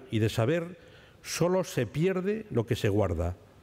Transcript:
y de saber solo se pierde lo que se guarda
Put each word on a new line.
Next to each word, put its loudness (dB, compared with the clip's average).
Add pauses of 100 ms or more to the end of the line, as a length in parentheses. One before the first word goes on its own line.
(120)
y 2
de 4
saber -2 (440)
solo 0
se -2
pierde -2
lo 0
que 0
se 0
guarda 0 (260)